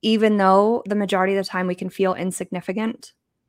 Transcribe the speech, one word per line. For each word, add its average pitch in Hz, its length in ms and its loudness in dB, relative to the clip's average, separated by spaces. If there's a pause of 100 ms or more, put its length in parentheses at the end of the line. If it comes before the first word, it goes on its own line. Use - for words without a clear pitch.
even 220 360 2
though 202 480 4
the 202 100 -4
majority 196 400 0
of 196 80 -2
the 190 60 -8
time 185 180 -4
we 185 80 -2
can 185 140 -8
feel 185 240 0
insignificant. 185 1000 -6 (360)